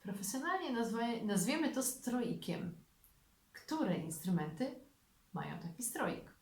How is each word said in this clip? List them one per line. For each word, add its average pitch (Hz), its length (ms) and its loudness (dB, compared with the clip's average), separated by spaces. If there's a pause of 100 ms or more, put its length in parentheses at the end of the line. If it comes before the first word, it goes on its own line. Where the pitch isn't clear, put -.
Profesjonalnie 277 680 -2
nazwa-, 233 520 2
nazwiemy 220 480 4
to 262 100 2
stroikiem. - 1000 -2 (680)
Które 262 440 0
instrumenty 165 840 0 (520)
mają 147 260 -4
taki 170 240 -8
stroik? - 600 -2